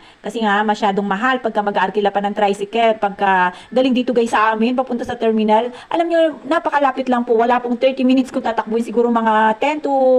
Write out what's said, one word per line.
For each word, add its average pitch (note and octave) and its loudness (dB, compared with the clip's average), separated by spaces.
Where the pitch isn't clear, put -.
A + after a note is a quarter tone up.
Kasi A3+ -4
nga, G3+ 2
masyadong G#3 -2
mahal B3 -2
pagka A3 -4
mag-aarkila G3+ -2
pa G3+ -2
ng G#3 -4
tricycle. G#3 0
Pagka F#3+ 2
galing B3+ 2
dito, B3 -2
guys, A#3 2
sa G#3+ 2
amin, A#3 0
papunta B3 -4
sa B3 -8
terminal. A3 2
Alam E4+ 0
nyo, E4+ 2
napakalapit C#4+ 0
lang A#3+ 0
po. B3 2
Wala A#3+ 2
pong A#3+ -4
thirty C4 2
minutes B3+ 2
kung B3+ -6
tatakbuhin. A3+ -2
Siguro A#3 0
mga A3 2
ten D4 -2
to C#4 -2